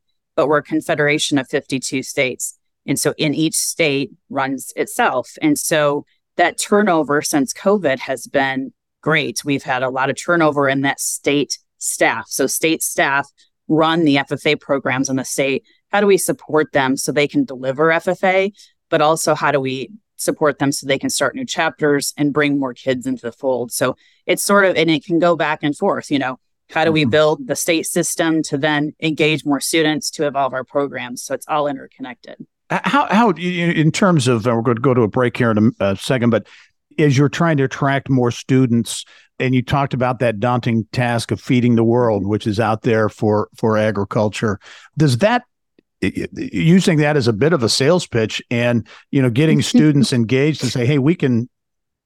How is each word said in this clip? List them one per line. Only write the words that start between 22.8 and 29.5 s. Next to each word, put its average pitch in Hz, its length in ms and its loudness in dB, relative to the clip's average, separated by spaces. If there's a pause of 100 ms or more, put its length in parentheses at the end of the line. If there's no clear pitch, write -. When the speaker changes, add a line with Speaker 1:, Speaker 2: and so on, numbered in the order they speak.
Speaker 1:
into 131 160 -4
the 117 100 -8
fold? 127 400 -4
So 127 240 -2 (300)
it's 175 180 -2
sort 202 220 4
of, 180 100 2
and 165 140 2
it 156 160 0
can 170 140 0
go 175 160 4
back 156 260 -2
and 147 160 -2
forth, 151 320 -2
you 143 100 0
know, 131 200 -6 (320)
how 160 140 0
do 160 60 2
we 156 100 2
Speaker 2:
Mm-hmm. 135 100 2
Speaker 1:
build 151 360 2
the 143 80 -2
state 170 300 0
system 160 580 -2
to - 140 -6
then 151 440 -2
engage 156 440 0
more 143 140 0